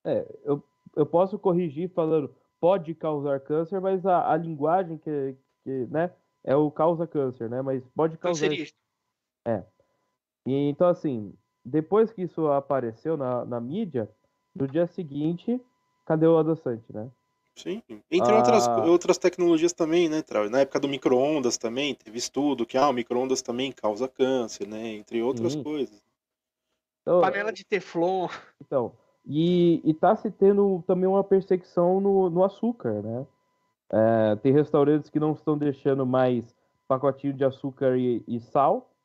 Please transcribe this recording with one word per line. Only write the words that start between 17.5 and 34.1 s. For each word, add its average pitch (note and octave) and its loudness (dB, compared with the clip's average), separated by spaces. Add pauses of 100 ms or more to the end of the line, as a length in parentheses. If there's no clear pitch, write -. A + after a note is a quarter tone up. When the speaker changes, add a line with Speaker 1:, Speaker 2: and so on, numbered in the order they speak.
Speaker 3:
Sim. F#3+ -10 (300)
Entre C3+ 2
Speaker 1:
Ah. A#2+ 6
Speaker 3:
outras B2 4
co-, A#2 2
outras F3 4
tecnologias F3 2
também, E3 0
né, D#3 -2
Trau? G#2+ -4
Na B2 0
época C#3 2
do C#3+ -2
micro-ondas C3+ 2
também, B2 -4
teve A2 -18
estudo C3 -2
que, - -4
ah, C#3+ 4
o C3+ 0
micro-ondas B2 -2
também B2+ -6
causa G#2+ -4
câncer, B2+ -2
né? A2 -10
Entre A2+ -6
outras A#2+ -2
Speaker 1:
Sim. D3 -6
Speaker 3:
coisas. C3+ -8 (1000)
Speaker 1:
Então, F3 2
Speaker 2:
Panela G3+ 0
de - -18
teflon. F3+ -4 (340)
Speaker 1:
então, B2+ -4 (320)
e, E3+ 2
e D#3 2
tá F3+ 2
se G#3+ -6
tendo G3 2
também F#3 2
uma G3 2
perseguição F#3 2
no, G3 2
no F3 2
açúcar, F#3+ -2
né? A2+ -8 (640)
É, A2 4